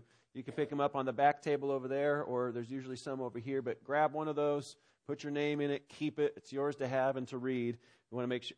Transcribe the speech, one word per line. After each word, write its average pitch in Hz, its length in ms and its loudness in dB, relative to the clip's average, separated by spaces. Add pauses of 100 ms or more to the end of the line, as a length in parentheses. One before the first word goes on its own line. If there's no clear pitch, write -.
(340)
You 131 80 -10
can 127 140 -10
pick 143 160 0
'em 143 100 0
up 143 140 2
on 135 100 2
the 131 80 0
back 143 300 4
table 139 260 2
over 131 180 0
there, 143 360 2
or 123 280 0
there's 117 200 -6
usually 131 240 -6
some 135 260 -6
over 123 160 -6
here, 135 240 -2
but 120 220 -4
grab 147 280 4
one 156 160 -2
of 151 80 -2
those, 147 400 0 (300)
put 143 160 -6
your 147 80 -6
name 147 320 0
in 143 80 2
it, 143 180 -4
keep - 300 -4
it. 147 180 2
It's - 160 -16
yours 143 260 0
to 135 100 -2
have 131 280 2
and 127 120 -4
to 131 100 -8
read. 120 400 0 (320)
We 117 60 -10
wanna 127 140 0
make 123 160 -2
su-, - 120 -10